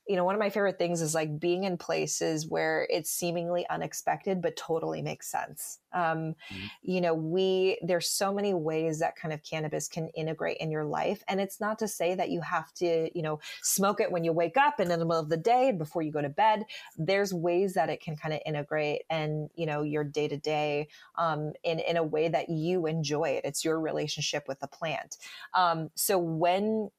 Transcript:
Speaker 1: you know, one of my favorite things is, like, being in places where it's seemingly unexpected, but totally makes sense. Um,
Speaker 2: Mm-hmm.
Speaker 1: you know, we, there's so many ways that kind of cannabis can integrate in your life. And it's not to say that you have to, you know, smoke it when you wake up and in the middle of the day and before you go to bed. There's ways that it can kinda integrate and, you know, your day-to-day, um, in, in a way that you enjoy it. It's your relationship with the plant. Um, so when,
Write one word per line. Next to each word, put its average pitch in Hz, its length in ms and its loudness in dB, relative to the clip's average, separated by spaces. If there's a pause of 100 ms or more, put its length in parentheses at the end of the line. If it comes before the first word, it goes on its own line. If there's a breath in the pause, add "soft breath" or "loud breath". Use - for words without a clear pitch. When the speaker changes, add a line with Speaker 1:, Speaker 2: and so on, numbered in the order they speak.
Speaker 1:
you 196 100 0
know, 175 80 4
one 190 100 4
of 214 40 0
my 214 120 2
favorite 202 280 2
things 170 220 2
is, 156 140 0
like, 156 260 -2
being 180 240 2
in 180 140 0
places 160 680 0
where 160 440 0
it's - 200 0
seemingly 175 580 -2
unexpected, 165 760 -2
but 165 140 -2
totally 160 460 -2
makes - 280 -6
sense. - 480 -8 (140)
Um, 160 420 0 (180 loud breath)
Speaker 2:
Mm-hmm. 190 140 -8 (160 loud breath)
Speaker 1:
you 180 180 0
know, 170 140 4
we, 185 680 2
there's 170 260 2
so 196 260 0
many 202 180 0
ways 160 460 0
that 165 180 0
kind 156 160 -6
of 151 100 -8
cannabis 156 460 -4
can 160 200 -6
integrate 160 500 -4
in 156 120 -4
your 156 140 -2
life. 156 440 -2
And 190 120 0
it's 196 200 -4
not 214 180 -2
to 214 100 -2
say 180 280 0
that 180 140 -2
you 170 100 -2
have 160 340 -4
to, 165 400 2
you 170 80 -4
know, 151 180 -2 (220 loud breath)
smoke 202 380 2
it 196 100 2
when 170 140 0
you 165 80 4
wake 170 240 2
up 285 240 4
and 175 100 2
in 170 80 2
the 165 60 0
middle 165 160 2
of 151 80 -4
the 165 80 2
day 240 340 4
and 190 80 0
before 156 240 -2
you 151 100 -2
go 147 80 0
to 143 80 0
bed. 214 360 2 (320 loud breath)
There's 190 360 2
ways 175 420 2
that 165 160 2
it 143 100 -4
can 156 160 -6
kinda 156 280 -4
integrate 147 640 0
and, 151 460 -2
you 165 120 -2
know, 147 160 0
your 151 220 0
day-to-day, 147 840 0 (280 loud breath)
um, 151 360 0 (100)
in, 165 160 0
in 170 180 0
a 165 80 4
way 156 240 2
that 151 200 0
you 170 380 0
enjoy 151 440 0
it. - 140 -2
It's 139 200 -4
your 160 160 2
relationship 151 680 -2
with 135 120 -6
the 139 80 -6
plant. - 480 -6 (380 loud breath)
Um, 165 400 2
so 196 240 4
when, 185 800 2